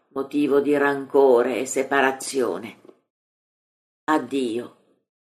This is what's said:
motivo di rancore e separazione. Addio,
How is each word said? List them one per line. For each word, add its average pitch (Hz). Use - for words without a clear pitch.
motivo 139
di 143
rancore 135
e 127
separazione. 131
Addio, 127